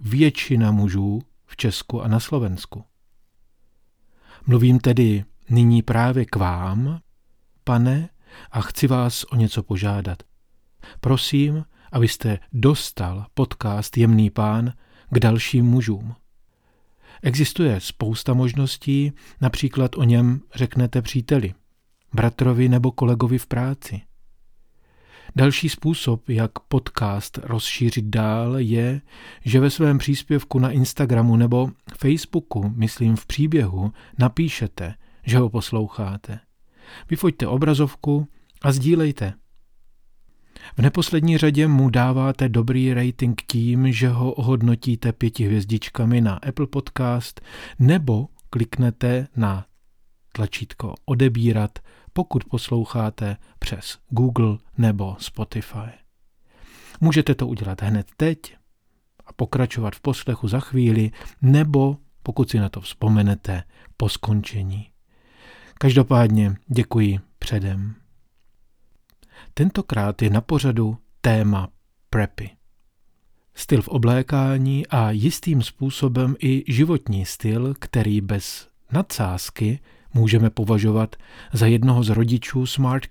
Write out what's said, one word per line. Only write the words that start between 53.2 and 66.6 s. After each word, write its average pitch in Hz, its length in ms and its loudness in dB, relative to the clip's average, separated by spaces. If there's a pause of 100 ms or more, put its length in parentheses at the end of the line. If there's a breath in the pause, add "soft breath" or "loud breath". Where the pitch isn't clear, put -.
přes - 400 -10 (100)
Google 117 500 0 (200)
nebo 101 400 0
Spotify. 110 720 -10 (1080 loud breath)
Můžete 156 340 4
to 127 120 -2
udělat 104 360 -6
hned 104 240 0 (100)
teď 156 400 -4 (720)
a - 60 -20
pokračovat 117 640 -2
v - 60 -20
poslechu 123 480 -4
za 123 120 0
chvíli, 113 500 0 (320 loud breath)
nebo 143 540 4 (260)
pokud 123 280 -2
si 117 80 0
na 98 100 0
to 98 120 -10
vzpomenete 101 840 0 (340 soft breath)
po 107 120 -2
skončení. 104 800 -4 (920 loud breath)
Každopádně 120 760 4 (100)